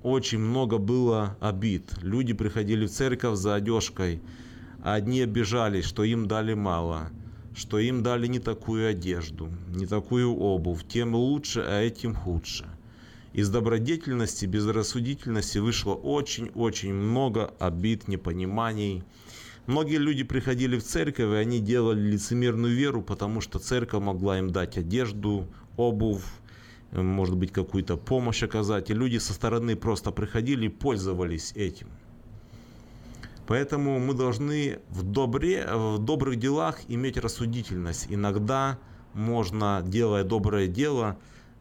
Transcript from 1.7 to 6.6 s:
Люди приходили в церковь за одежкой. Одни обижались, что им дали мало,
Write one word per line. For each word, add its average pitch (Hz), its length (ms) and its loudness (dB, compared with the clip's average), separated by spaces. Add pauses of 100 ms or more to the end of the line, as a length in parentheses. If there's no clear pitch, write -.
Люди 117 320 0
приходили 107 520 0
в 98 60 -2
церковь 127 460 0
за 104 180 2
одежкой. 101 680 0 (600)
Одни 107 380 2
обижались, 110 640 2
что - 180 0
им 113 240 2
дали 110 260 0
мало, 82 580 0 (440)